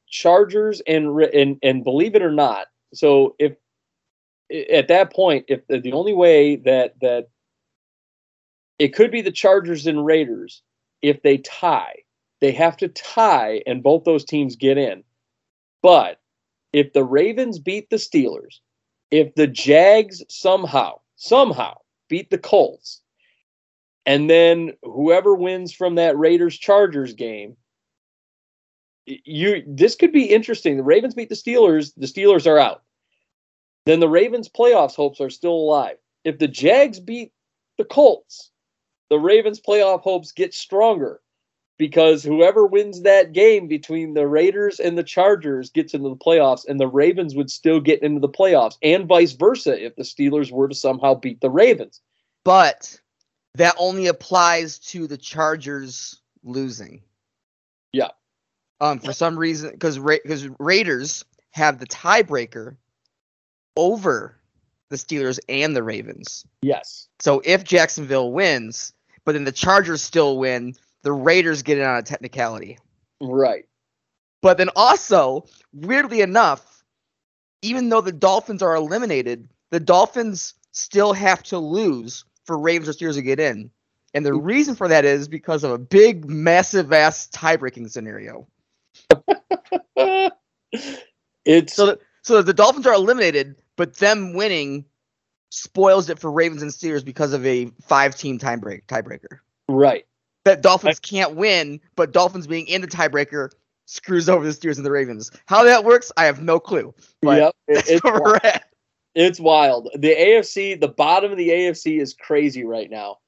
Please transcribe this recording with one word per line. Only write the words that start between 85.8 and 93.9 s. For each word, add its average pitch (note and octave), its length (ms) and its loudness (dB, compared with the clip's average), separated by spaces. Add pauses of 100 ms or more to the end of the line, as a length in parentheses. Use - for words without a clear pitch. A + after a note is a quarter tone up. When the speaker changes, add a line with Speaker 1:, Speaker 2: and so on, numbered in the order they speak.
Speaker 2:
massive E3+ 640 0
ass D#3 340 2
tie-breaking C#3 640 -6
scenario. A2 580 -16 (720)
Speaker 1:
<laughs> - 1120 -4 (1120)
It's D#3 300 4
Speaker 2:
So, G3+ 120 2
the, G#3 120 -2 (220)
so A3 200 2
the F#3 120 0
Dolphins C4 340 4
are A#3+ 60 4
eliminated, F#3+ 640 0 (200)
but E3+ 220 -6